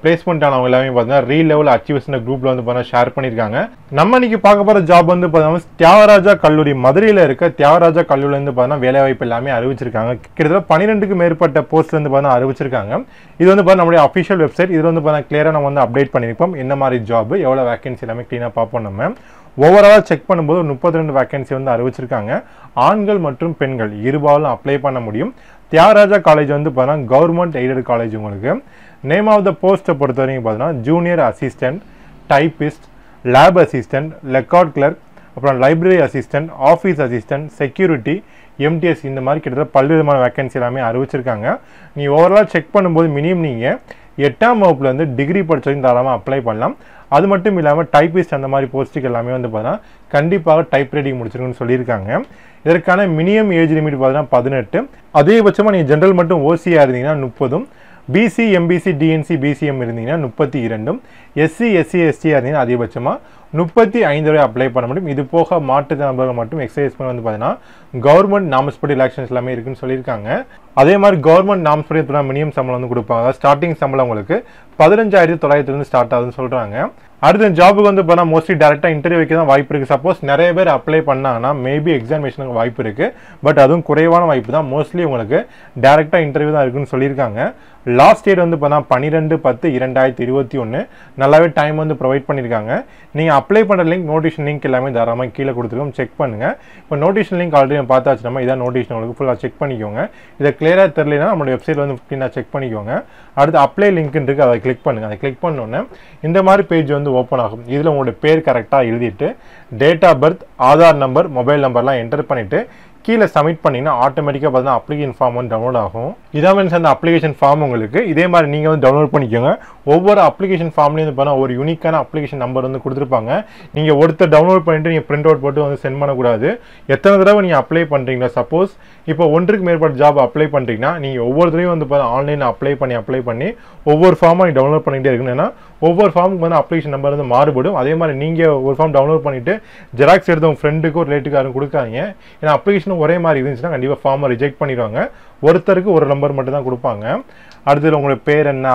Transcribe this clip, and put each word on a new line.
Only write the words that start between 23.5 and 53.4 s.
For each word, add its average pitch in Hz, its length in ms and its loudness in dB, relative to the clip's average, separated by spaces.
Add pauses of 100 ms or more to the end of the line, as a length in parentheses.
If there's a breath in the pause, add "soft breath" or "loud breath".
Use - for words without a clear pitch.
பெண்கள் 117 300 -4 (180)
இருபாலும் 147 440 2
apply 139 320 -4
பண்ண 131 220 -2
முடியும். 127 260 -6 (400 soft breath)
தியாகராஜா 202 460 6 (100)
college 151 280 4
வந்து 151 200 -2
பார்த்தா 131 180 0 (180)
government 165 500 2
aided 127 280 -2
college 117 280 -2
உங்களுக்கு. 107 340 -6 (600 soft breath)
Name 214 220 0
of 208 140 4
the 185 140 0
post-ஐ 185 380 0
பொறுத்த 135 220 -2
வரைக்கும் 131 240 -4
பார்த்தீங்கன்னா, 123 400 -4
junior 170 420 0
assistant, 131 520 -6 (520 soft breath)
typist, 151 540 -2 (500 soft breath)
lab 175 280 6
assistant, 143 480 -6 (240)
record 170 400 2
clerk, 143 240 0 (360 soft breath)
அப்புறம் 131 280 0
library 170 420 2
assistant, 151 440 -6 (220)
office 170 340 0
assistant, 139 420 -6 (120)
security, 147 560 -2 (520 soft breath)
M 165 140 -2
T 175 100 0
S, - 180 -6
இந்த 135 160 -8
மாதிரி 147 160 -2
கிட்டத்தட்ட 139 360 -4
பல்வேறு 151 220 2
விதமான 143 260 2
வேகன்சி 135 340 -4
எல்லாமே 123 300 -4
அறிவிச்சிருக்காங்க. 123 580 -4 (480 soft breath)
நீ 143 100 -4 (120)
ஓவராலா 185 260 6 (100)
check 165 220 -4
பண்ணும்போது 170 420 2
minimum 170 300 -2
நீங்க 117 180 -4 (640 loud breath)
எட்டாம் 220 340 0
வகுப்புல 139 280 2
இருந்து 135 140 -2 (140)
degree 151 320 0
படிச்சவங்க 143 380 -2
தாராளமா 123 300 2
apply 135 300 -4
பண்ணலாம். 120 260 -4 (420 soft breath)
அது 170 140 2
மட்டும் 196 300 0
இல்லாம 151 240 0 (100)
typeist 165 420 0
அந்த 135 160 -6
மாதிரி 139 220 0
போஸ்ட்டுக்கு 135 360 -4
எல்லாமே 120 260 -4
வந்து 123 160 -6
பார்த்தீங்கன்னா, 117 280 -4 (340 soft breath)
கண்டிப்பாக 160 600 2
டைப் 139 220 0
ரைட்டிங் 135 240 -4
முடிச்சிருக்குன்னு 123 420 -8
சொல்லியிருக்காங்க. 120 480 -2 (560 soft breath)
இதற்கான 185 400 2 (120)
minimum 202 420 0